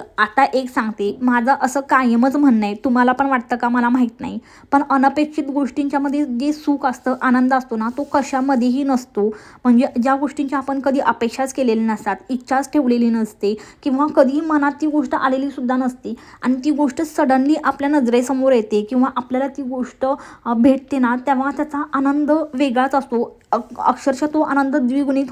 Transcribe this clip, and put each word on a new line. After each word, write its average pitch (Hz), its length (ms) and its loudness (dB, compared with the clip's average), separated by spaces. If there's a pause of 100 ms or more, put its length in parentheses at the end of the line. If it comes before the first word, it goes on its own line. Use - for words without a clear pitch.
(180)
आता 214 260 2
एक 262 260 0
सांगते, 214 520 -4
माझं 247 400 2
असं 254 180 0
कायमच 262 560 2
म्हणणं 254 300 4
आहे, 202 100 -4
तुम्हाला 247 360 2
पण 269 140 0
वाटतं 254 300 -2
का 240 140 -2
मला 240 200 0
माहीत 247 320 0
नाही, 202 180 -10 (320)
पण 277 180 4
अनपेक्षित 277 580 0
गोष्टींच्यामध्ये 285 800 -2
जे 262 280 -2
सुख 294 320 -2
असतं, 254 360 -2
आनंद 254 320 2
असतो 254 220 -2
ना, 220 220 -2
तो 285 60 -4
कशामध्येही 269 800 0
नसतो. 247 520 -2 (280)
म्हणजे 247 220 6 (160)
ज्या 269 140 2
गोष्टींची 285 400 -2
आपण 269 240 -4
कधी 269 200 0
अपेक्षाच 247 540 0
केलेली 226 280 0
नसतात, 214 340 -2 (140)
इच्छाच 262 420 -4
ठेवलेली 240 380 2
नसते 220 480 -2 (260)
किंवा 269 240 0
कधीही 285 340 4
मनात 294 300 0 (100)
ती 311 60 0
गोष्ट 294 280 0
आलेली 262 340 0
सुद्धा 254 260 -4
नसते 254 380 -4 (280)
आणि 254 140 0 (100)
ती 302 60 2
गोष्ट 285 300 0
सडनली 285 640 2
आपल्या 277 260 -2
नजरेसमोर 262 640 2
येते 214 360 0
किंवा 254 260 2
आपल्याला 254 320 -4
ती 277 140 -10
गोष्ट, 254 440 -6 (400)
अ, 233 80 -2
भेटते 269 440 2
ना, 247 180 2
तेव्हा 262 360 -2
त्याचा 294 420 -6
आनंद 285 380 0 (220)
वेगळाच 262 420 0
असतो. 247 440 -4 (120)
अ-, 220 60 -6 (200)
अक्षरशः 262 480 0
तो 302 160 0
आनंद 277 340 0
द्विगुणित 269 560 0